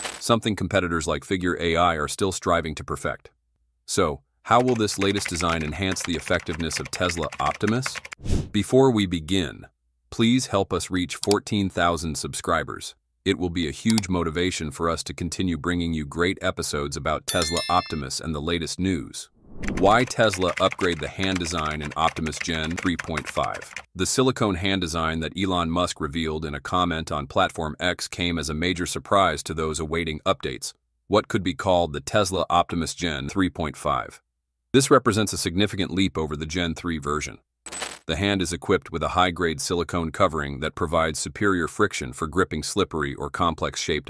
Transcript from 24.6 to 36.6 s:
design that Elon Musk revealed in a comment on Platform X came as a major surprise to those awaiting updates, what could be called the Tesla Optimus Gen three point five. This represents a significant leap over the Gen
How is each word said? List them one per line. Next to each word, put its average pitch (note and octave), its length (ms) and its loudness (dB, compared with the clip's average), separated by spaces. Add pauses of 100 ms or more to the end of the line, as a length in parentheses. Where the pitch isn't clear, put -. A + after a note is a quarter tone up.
design E2 380 0
that D#2 180 -4
Elon F2+ 320 2
Musk F2 320 0
revealed D#2 420 -2
in D2 120 -4
a C#2 60 -8
comment E2+ 500 0
on D2 160 -4
Platform E2 520 -2
X F2 280 -2
came F2 320 -2
as D2+ 100 -4
a D2+ 60 -4
major F2 320 -2
surprise E2 560 2
to - 100 -6
those D#2+ 260 -2
awaiting D#2+ 460 -4
updates, - 480 -2 (340)
what G#2 200 4
could G2+ 160 0
be F2+ 100 0
called E2+ 400 2
the C#2+ 80 -6
Tesla F#2+ 480 0
Optimus E2+ 460 2
Gen D2 340 -4
three F#2 200 2
point D2+ 280 -4
five. C2 460 -4 (500)
This C3+ 160 6
represents A2 440 4
a E2+ 40 -2
significant F#2+ 540 0
leap F2+ 260 0
over D2+ 180 0
the D#2 120 -4
Gen E2+ 260 0